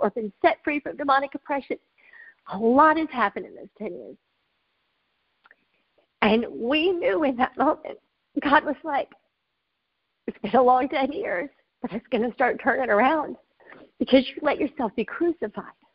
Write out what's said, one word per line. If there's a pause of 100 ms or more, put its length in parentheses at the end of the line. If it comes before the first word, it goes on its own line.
or
been (100)
set
free
from
demonic
oppression. (760)
A
lot
has
happened
in
those (100)
ten
years. (2000)
And
we
knew
in
that
moment, (440)
God
was
like, (1160)
"It's
been
a
long
ten
years, (320)
but
it's
gonna
start
turning
around (640)
because
you
let
yourself
be
crucified." (220)